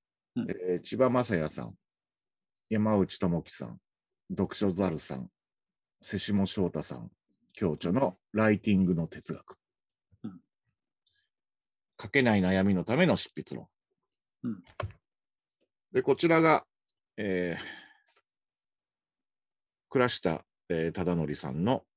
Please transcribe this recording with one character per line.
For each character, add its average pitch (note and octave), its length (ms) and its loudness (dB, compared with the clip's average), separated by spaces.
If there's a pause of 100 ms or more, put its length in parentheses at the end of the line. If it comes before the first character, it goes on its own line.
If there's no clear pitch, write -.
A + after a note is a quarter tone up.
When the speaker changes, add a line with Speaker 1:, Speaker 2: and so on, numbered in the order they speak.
(360)
Speaker 1:
う A#2 100 -2
ん。 G2 40 -8
Speaker 2:
え F2+ 280 -2
ー、 - 40 -6
千 A2 160 -8
葉 B2+ 120 4
雅 B2 140 2 (140)
也 D#2 100 -2
さ B1+ 180 -10
ん、 A1 120 -18 (880)
山 G#2+ 300 2
内 F#2 220 0
智 E2+ 240 0
樹 - 80 -16
さ - 160 -12
ん、 A#1 120 -16 (500)
読 F#2 260 -2
書 G2+ 160 0
猿 F2 280 0
さ - 160 -10
ん、 B1+ 140 -10 (720)
瀬 - 160 -8
下 G2 280 0
翔 F#2 220 -2
太 D2+ 160 -6
さ C#2+ 120 -12
ん、 A1+ 160 -14 (420)
教 E2+ 200 -2
著 E2 180 -4
の C3 260 0 (140)
ラ G#2+ 200 4
イ G#2 80 2
テ G#2+ 120 0
ィ F#2+ 80 6
ン F#2+ 60 4
グ F2 100 2
の E2 120 -2
哲 - 260 -12
学。 - 240 -14 (680)
Speaker 1:
う - 40 -12
ん。 F#2+ 140 -14 (1600)
Speaker 2:
書 - 80 -10
け C#3 120 2
な A#2 140 6
い G2+ 60 4
悩 F#2+ 220 4
み G2+ 100 4
の F2 100 0
た A2 120 -2
め F3 100 4
の B2+ 100 4
執 - 200 -8
筆 - 200 -10
論。 - 120 -14 (760)
Speaker 1:
う B2 60 -4
ん。 G2 140 -8 (1300)
Speaker 2:
で、 B2+ 100 2
こ C3+ 140 2
ち E3+ 120 0
ら E3 140 6
が、 D#3+ 240 4 (520)
え F2+ 420 -2
ー、 - 40 -12 (2250)
倉 B2 200 4
下、 - 340 -2 (260)
え E2 200 0
ー、 - 20 -2
忠 F2 240 -2
則 D2 200 -2
さ C#2+ 160 -10
ん D#2 120 -4
の B2 220 0 (120)